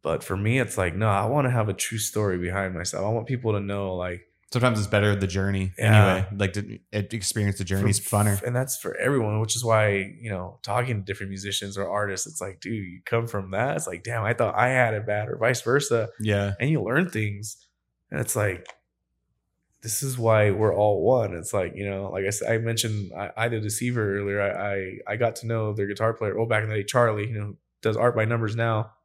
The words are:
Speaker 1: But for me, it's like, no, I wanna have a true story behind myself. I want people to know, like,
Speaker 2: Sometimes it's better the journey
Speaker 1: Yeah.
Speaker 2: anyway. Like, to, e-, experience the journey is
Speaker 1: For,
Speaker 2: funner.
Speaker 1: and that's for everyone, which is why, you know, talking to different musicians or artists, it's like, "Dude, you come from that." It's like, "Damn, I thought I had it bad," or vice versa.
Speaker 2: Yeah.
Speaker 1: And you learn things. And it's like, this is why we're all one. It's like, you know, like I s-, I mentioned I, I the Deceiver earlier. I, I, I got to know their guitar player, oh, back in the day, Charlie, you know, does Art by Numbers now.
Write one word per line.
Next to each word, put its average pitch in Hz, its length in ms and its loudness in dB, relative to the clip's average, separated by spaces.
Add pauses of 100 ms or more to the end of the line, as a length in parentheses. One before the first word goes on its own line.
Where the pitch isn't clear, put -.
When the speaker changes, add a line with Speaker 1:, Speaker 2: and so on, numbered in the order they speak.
Speaker 1:
But 80 200 -2
for 98 140 -4
me, 107 220 2
it's 120 180 -2
like, 90 180 0
no, 107 140 0
I 101 160 2
wanna 131 260 2
have 107 200 2
a - 20 -2
true - 240 -4
story 104 400 0
behind 92 380 -2
myself. 90 320 -4
I - 20 0
want 113 180 -2
people 120 280 -2
to 101 60 0
know, 98 360 -4
like, 90 320 -6 (240)
Speaker 2:
Sometimes 120 260 2
it's 101 80 0
better 104 300 4
the 95 100 0
journey 95 500 0
Speaker 1:
Yeah. 107 360 8
Speaker 2:
anyway. 92 240 0
Like, 98 160 0
to, 104 80 -4 (140)
e-, - 60 -14 (120)
experience 101 640 -2
the 98 60 -2
journey 98 260 2
is 101 80 2
Speaker 1:
For, - 200 0
Speaker 2:
funner. 101 260 4
Speaker 1:
and 123 100 -2
that's 127 220 -2
for - 220 -8
everyone, 110 420 2
which 110 160 0
is 120 80 -4
why, 104 560 4
you 113 100 -8
know, 92 320 -8
talking 120 360 -2
to 98 40 -4
different 98 280 -8
musicians 98 460 -6
or 98 140 -4
artists, 101 380 -2
it's 80 120 -10
like, 95 200 -10
"Dude, 95 140 -8
you 90 300 -8
come 117 220 0
from 98 240 -6
that." 123 280 -2
It's 156 100 -6
like, 90 160 -10
"Damn, 117 180 -4
I 107 100 0
thought 117 220 2
I 123 140 4
had 127 260 4
it 107 120 -4
bad," 104 220 -2
or - 100 -6
vice 120 240 2
versa. 117 480 2 (100)
Speaker 2:
Yeah. 101 400 2
Speaker 1:
And 139 100 2
you 135 140 2
learn 143 260 0
things. 107 460 -6 (560)
And - 80 -4
it's - 160 -2
like, 101 320 0 (1120)
this 113 220 -4
is 127 120 -4
why 110 360 6
we're 101 220 4
all 101 280 4
one. 107 320 4
It's - 180 -8
like, 90 220 -2
you 101 160 -6
know, 98 220 -6
like 98 120 -4
I 98 40 0
s-, 110 200 -4
I 113 100 2
mentioned 110 540 -4
I, 95 240 -8
I 113 120 0
the 113 100 -2
Deceiver 107 640 -2
earlier. 101 200 -2
I, 101 340 -2 (340)
I, 104 60 -4
I - 20 -4
got 113 200 2
to 117 120 -10
know 110 240 -2
their 104 160 -2
guitar 110 260 0
player, 104 240 -2
oh, 113 80 0
back 107 160 2
in 107 60 -4
the 107 80 -2
day, 101 80 -2
Charlie, 110 420 4
you 113 140 -6
know, 104 160 -8 (260)
does 110 140 2
Art 120 180 4
by 110 100 2
Numbers 113 300 0
now. 113 380 0 (120)